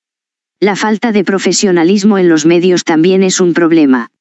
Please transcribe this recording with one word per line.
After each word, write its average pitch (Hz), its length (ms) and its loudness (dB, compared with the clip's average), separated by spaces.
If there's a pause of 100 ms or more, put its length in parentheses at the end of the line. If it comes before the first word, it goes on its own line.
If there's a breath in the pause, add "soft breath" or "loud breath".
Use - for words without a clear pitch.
(600)
La 190 160 -2
falta 214 360 -4
de 202 120 0
profesionalismo 190 920 0
en 180 120 2
los 160 180 0
medios 175 380 0
también 180 380 0
es 185 180 -2
un 175 120 0
problema. 151 580 0 (100)